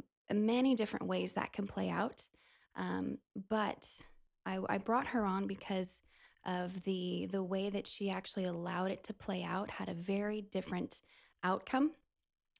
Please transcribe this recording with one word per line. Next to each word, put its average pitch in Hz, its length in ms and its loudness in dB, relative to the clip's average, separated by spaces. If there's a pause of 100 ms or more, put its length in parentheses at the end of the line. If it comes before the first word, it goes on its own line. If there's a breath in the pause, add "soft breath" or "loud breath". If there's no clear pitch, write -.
(340)
many 240 400 6
different 220 320 0
ways 185 280 0
that - 200 -2
can 196 140 -2
play 190 200 -2
out. 175 400 -2 (480 soft breath)
Um, 185 440 -2 (280)
but 214 400 0 (560)
I, 190 140 -2 (100)
I 196 120 2
brought 233 280 2
her 240 160 2
on 196 220 2
because 190 560 -4 (460 loud breath)
of 180 360 -2
the, 180 480 0
the 190 120 0
way 190 260 0
that 196 160 -2
she - 240 -2
actually 185 360 -2
allowed 175 440 0
it - 140 -4
to 208 100 -8
play 180 300 -2
out, 180 260 0
had 190 180 -4
a 190 60 -4
very 202 480 0
different 185 600 -4 (420 loud breath)
outcome 262 480 4 (680)